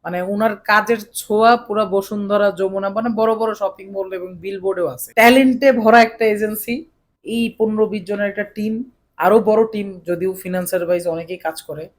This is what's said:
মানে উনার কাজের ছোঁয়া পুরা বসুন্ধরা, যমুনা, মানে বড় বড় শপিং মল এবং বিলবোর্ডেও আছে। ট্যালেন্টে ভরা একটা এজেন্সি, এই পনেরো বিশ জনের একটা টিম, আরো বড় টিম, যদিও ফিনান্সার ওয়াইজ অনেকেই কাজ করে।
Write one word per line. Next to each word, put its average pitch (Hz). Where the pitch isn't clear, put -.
মানে 175
উনার 208
কাজের 214
ছোঁয়া 220
পুরা 214
বসুন্ধরা, 202
যমুনা, 190
মানে 226
বড় 220
বড় 220
শপিং 190
মল 190
এবং 185
বিলবোর্ডেও 185
আছে। -
ট্যালেন্টে 262
ভরা 226
একটা 226
এজেন্সি, 214
এই 226
পনেরো 214
বিশ 202
জনের 202
একটা 202
টিম, 220
আরো 196
বড় 214
টিম, 196
যদিও 175
ফিনান্সার 185
ওয়াইজ 170
অনেকেই 170
কাজ 160
করে। 156